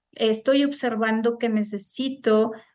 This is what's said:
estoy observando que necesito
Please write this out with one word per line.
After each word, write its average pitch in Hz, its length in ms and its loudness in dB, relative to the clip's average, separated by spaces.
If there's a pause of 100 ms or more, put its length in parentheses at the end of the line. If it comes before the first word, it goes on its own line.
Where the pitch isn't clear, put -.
(120)
estoy 247 520 2
observando 226 760 0
que 233 120 -2
necesito 214 1000 0 (220)